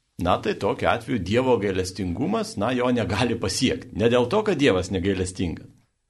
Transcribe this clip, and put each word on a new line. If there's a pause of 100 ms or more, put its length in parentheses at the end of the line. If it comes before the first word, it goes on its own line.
(200)
na,
tai
tokiu
atveju
Dievo
gailestingumas,
na,
jo
negali
pasiekti.
Ne
dėl
to,
kad
Dievas
negailestingas, (420)